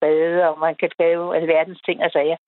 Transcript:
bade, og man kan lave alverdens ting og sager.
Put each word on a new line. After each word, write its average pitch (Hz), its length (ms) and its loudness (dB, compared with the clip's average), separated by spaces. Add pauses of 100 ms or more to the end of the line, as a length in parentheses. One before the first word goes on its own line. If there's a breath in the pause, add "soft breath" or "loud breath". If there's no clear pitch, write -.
bade, 165 480 2
og 156 100 -4
man 160 200 -2
kan 175 100 -2 (100)
lave 170 400 0
alverdens 160 420 0
ting - 240 -4
og 113 60 -2
sager. 151 360 0